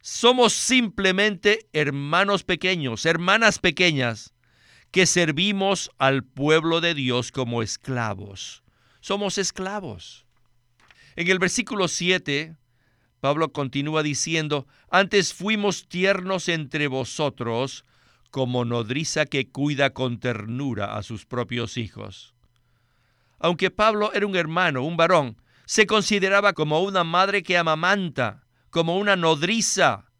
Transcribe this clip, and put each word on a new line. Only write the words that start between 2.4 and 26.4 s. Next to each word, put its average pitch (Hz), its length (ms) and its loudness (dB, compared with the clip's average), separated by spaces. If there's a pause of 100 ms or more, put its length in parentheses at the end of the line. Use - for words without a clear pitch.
pequeños, 170 600 -2
hermanas 190 540 2
pequeñas, 147 760 0 (580)
que 180 140 4
servimos 185 920 0
al 135 260 2
pueblo 160 580 2
de 170 120 0
Dios 127 380 -2
como 120 300 -4
esclavos. 104 1000 -8 (380)
Somos 202 360 -4
esclavos. 190 880 -8 (920)
En 170 120 -4
el 185 120 2
versículo 190 480 -2
siete, 160 680 -2 (640)
Pablo 147 320 0
continúa 143 520 -2
diciendo, 151 640 -2 (220)
"Antes 190 440 2
fuimos 202 540 -2
tiernos 185 600 -2
entre 151 380 -2
vosotros, 131 960 -4 (480)
como 123 340 -2
nodriza 120 600 -2
que 135 240 -4
cuida 139 420 0
con 123 280 -4
ternura 110 760 -4
a 107 60 -6
sus - 220 -12
propios 120 520 -6
hijos". 104 560 -12 (1080)
Aunque 175 320 0
Pablo 214 420 2
era 202 120 0
un 196 100 -4
hermano, 165 480 0
un 165 140 -4
varón, 165 400 4 (280)
se 214 200 4
consideraba 202 680 2